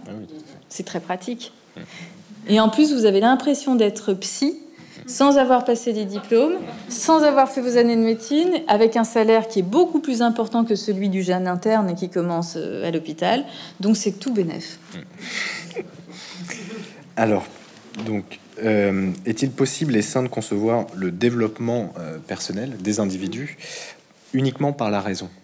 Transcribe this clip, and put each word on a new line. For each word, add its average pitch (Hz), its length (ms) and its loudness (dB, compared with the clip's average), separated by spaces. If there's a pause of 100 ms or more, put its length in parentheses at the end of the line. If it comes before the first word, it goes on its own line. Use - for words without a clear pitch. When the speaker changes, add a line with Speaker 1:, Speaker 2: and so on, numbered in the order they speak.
Speaker 1:
Ah - 120 -16
oui, 107 80 -14
tout - 100 -18
à - 20 -16
fait. - 200 -20 (120)
Speaker 2:
C'est - 140 -10
très 175 160 -8
pratique. 185 520 -10 (240)
Speaker 1:
Mm. 170 40 -16 (680)
Speaker 2:
Et 214 120 6
en 220 100 6
plus, 302 240 4
vous 233 100 2
avez 196 160 6
l'impression 262 540 4
d'être 208 400 2
psy, 269 420 -4 (500)
sans 277 300 4
avoir 247 300 4
passé 233 260 0
les 214 140 -2
diplômes, 233 480 2 (340)
sans 320 360 4
avoir 277 260 6
fait 269 100 -4
vos 240 160 0
années 233 200 6
de 226 40 4
médecine, 233 480 2 (200)
avec 226 280 4
un 226 80 4
salaire 220 440 4
qui - 100 -2
est 190 40 2
beaucoup 302 360 2
plus 247 240 -2
important 233 420 0
que 226 120 0
celui 196 340 -2
du 190 120 0
jeune 180 240 0
interne 185 480 0
qui 180 140 -6
commence, 170 480 -2
euh, 156 320 -6
à - 20 -2
l'hôpital. 170 540 -2 (360)
Donc 208 180 2
c'est 202 140 -2
tout - 200 -6
bénef. 165 460 -4 (160)
Speaker 1:
<laughs> 165 100 -14 (2000)
Alors, 107 280 0 (640)
donc, 104 340 -8 (240)
euh, 98 460 2 (160)
est-il 120 240 -2
possible 135 440 -2
et 107 80 4
sain 127 200 -2
de 127 60 -2
concevoir 110 580 -2 (100)
le 92 140 -4
développement, 117 880 -2
euh, 80 180 -10 (100)
personnel 107 540 -8
des 104 180 -2
individus 98 600 -4 (720)
uniquement 135 400 0
par 117 180 -2
la 101 120 0
raison ? 95 260 -6 (160)